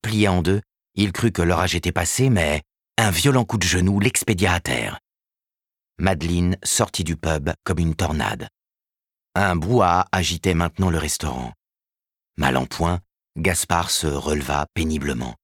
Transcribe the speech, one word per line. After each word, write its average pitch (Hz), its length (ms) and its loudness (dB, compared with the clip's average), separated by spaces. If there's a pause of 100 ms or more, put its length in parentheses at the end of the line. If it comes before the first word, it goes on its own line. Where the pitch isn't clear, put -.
Plié 107 260 2
en 90 140 2
deux, 95 200 0 (340)
il 98 160 2
crut 107 240 0
que 87 80 0
l'orage 87 320 2
était 87 160 -2
passé, 120 400 0
mais 78 320 0 (340)
un 110 140 2
violent 120 340 2
coup 110 140 -2
de 90 80 0
genou 95 320 2
l'expédia 101 540 2
à 87 60 0
terre. 58 400 -4 (960)
Madeleine 87 680 0
sortit - 400 -2
du 80 120 -2
pub 78 360 -2 (120)
comme 87 140 -2
une 82 160 0
tornade. 76 540 -4 (880)
Un 92 200 2
brouhaha 90 560 2
agitait 87 440 0
maintenant 85 340 0
le 82 80 0
restaurant. 65 560 -6 (840)
Mal 67 200 0
en 64 80 0
point, 85 360 -2 (360)
Gaspard 85 540 0
se - 160 -2
releva 73 680 -2
péniblement. 71 720 -4